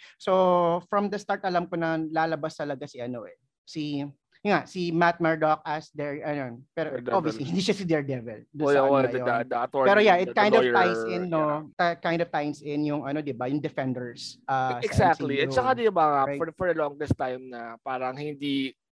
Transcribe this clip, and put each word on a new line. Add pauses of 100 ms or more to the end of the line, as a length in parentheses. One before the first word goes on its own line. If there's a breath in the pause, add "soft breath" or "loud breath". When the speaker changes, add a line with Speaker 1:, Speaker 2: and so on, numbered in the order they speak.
(180 loud breath)
Speaker 1:
So,
from
the
start,
alam
ko
na
lalabas
talaga
si,
ano,
eh, (320)
si, (380 soft breath)
yun
nga,
si
Matt
Murdock
as
Dare-,
ayun.
Pero
Speaker 2:
Daredevil.
Speaker 1:
obviously,
hindi
siya
si
Daredevil.
Doon
Speaker 2:
Oh,
Speaker 1:
sa
Speaker 2:
yeah,
Speaker 1:
ano
Speaker 2:
oh,
Speaker 1:
na
Speaker 2:
the,
Speaker 1:
yun.
Speaker 2:
the,
the
attorney,
Speaker 1:
Pero
yeah,
it
Speaker 2:
the,
the
Speaker 1:
kind
of
Speaker 2:
lawyer,
Speaker 1:
ties
in,
no?
Speaker 2:
yeah. (120)
Speaker 1:
Ta-,
kind
of
ties
in
yung,
ano,
di
ba,
yung
Defenders,
uh,
sa
Speaker 2:
Exactly.
Speaker 1:
M
C
U.
Speaker 2:
At
saka,
di
ba,
Speaker 1:
Right?
Speaker 2:
for,
for
the
longest
time
na
parang
hindi (160)